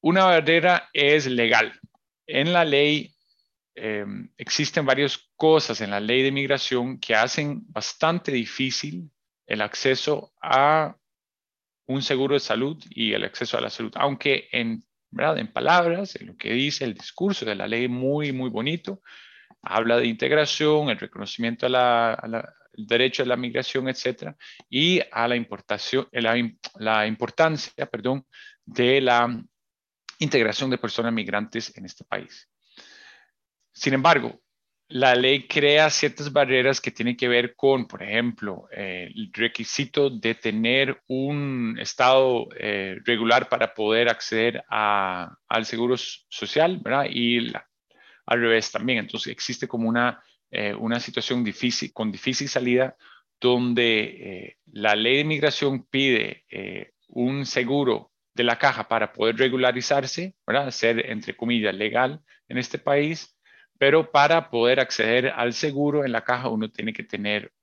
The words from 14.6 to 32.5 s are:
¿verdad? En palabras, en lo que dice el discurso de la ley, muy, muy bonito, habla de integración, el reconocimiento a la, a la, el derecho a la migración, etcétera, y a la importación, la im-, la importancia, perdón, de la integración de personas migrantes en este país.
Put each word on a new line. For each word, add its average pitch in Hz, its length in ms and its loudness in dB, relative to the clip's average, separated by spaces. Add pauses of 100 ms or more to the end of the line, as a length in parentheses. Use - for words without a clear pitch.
¿verdad? - 280 -2
En - 160 -6
palabras, 175 640 0
en - 100 -16
lo - 80 -18
que - 160 -8
dice 139 320 0
el 113 120 -4
discurso - 500 -4
de 107 100 -2
la 98 100 -4
ley, 117 220 -2
muy, 135 460 -2
muy 127 160 -4
bonito, 160 520 -4 (600)
habla 113 340 0
de 123 120 2
integración, 147 800 0
el 113 100 -4
reconocimiento 117 680 -6
a 127 40 2
la, 120 440 2
a - 140 -8
la, 113 260 -8 (200)
el 110 120 -12
derecho 127 380 2
a - 20 0
la 123 120 0
migración, 127 500 -4
etcétera, 131 480 -6 (340)
y 165 300 2 (100)
a 117 200 -2
la 123 80 0
importación, 113 760 -4
la 117 240 0
im-, 120 240 -4 (160)
la 110 320 0
importancia, 139 760 -2
perdón, 123 400 -6 (400)
de 127 340 2
la 120 420 2 (760)
integración 131 500 0
de 123 80 0
personas 117 360 -4
migrantes 107 640 -6
en 95 80 -16
este - 180 -18
país. - 460 -12 (1200)